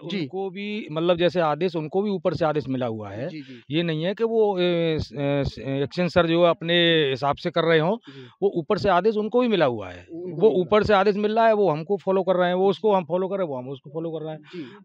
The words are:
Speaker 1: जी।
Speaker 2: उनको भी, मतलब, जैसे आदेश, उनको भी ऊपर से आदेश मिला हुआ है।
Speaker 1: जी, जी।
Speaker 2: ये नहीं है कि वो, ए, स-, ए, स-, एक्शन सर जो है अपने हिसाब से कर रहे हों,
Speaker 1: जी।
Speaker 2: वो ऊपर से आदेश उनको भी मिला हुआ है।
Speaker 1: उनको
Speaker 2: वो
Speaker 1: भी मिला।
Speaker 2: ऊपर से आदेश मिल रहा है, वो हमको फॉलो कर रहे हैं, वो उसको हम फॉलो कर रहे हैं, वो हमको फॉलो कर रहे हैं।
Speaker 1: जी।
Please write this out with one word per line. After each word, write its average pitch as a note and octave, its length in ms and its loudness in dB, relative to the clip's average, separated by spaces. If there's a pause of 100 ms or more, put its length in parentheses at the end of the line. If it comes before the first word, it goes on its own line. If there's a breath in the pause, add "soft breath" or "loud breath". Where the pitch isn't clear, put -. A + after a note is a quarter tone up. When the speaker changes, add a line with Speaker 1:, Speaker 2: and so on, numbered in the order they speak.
Speaker 1:
जी। G3 140 -6
Speaker 2:
उनको F#3 300 -6
भी, G#3 420 -8
मतलब, E3+ 260 2
जैसे E3+ 220 2
आदेश, D#3 360 0
उनको D#3+ 260 -4
भी G#3 80 -2
ऊपर F3+ 240 -2
से E3 120 -2
आदेश D3 220 -2
मिला C3 180 -2
हुआ G#2+ 260 -6
है। A#2+ 180 -8
Speaker 1:
जी, D#3 120 -14
जी। C3 340 -12
Speaker 2:
ये E3+ 80 0
नहीं D#3+ 200 -2
है F#3+ 100 -2
कि A3 100 -2
वो, G#3+ 360 0
ए, E3+ 400 0
स-, - 140 -8
ए, C#3+ 300 0
स-, - 160 -6
एक्शन C#3 480 -2
सर E3+ 200 2
जो E3 160 4
है E3+ 60 6
अपने E3 600 2
हिसाब C3+ 260 0
से F3 160 -6
कर E3 120 0
रहे E3 160 4
हों, F3+ 180 0
Speaker 1:
जी। C3+ 280 -18 (160)
Speaker 2:
वो G3 140 2
ऊपर F3 220 -2
से G3 120 0
आदेश F#3+ 260 4
उनको G#3+ 260 0
भी B3 60 2
मिला F3+ 180 4
हुआ G#2+ 240 -2
है। F2+ 160 -16
Speaker 1:
उनको E3+ 300 -12
Speaker 2:
वो G3 140 4
Speaker 1:
भी - 60 2
मिला। F#3 60 2
Speaker 2:
ऊपर G#3 220 4
से G3 100 4
आदेश G3 220 4
मिल G#3 200 -2
रहा A3+ 120 4
है, A3 60 6
वो G3+ 160 2
हमको E3 280 -2
फॉलो F#3+ 260 -2
कर F3+ 120 0
रहे F3+ 120 2
हैं, F3+ 80 0
वो F#3+ 140 2
उसको G#3+ 240 0
हम F#3 120 0
फॉलो F3+ 220 -2
कर F#3+ 100 -6
रहे F#3 80 -2
हैं, D3+ 40 -10
वो C3 80 -6
हमको C3 360 -12
फॉलो E3 180 -8
कर D#3 140 -10
रहे D#3 80 -8
हैं। D3+ 80 -14
Speaker 1:
जी। D3+ 240 -14 (200)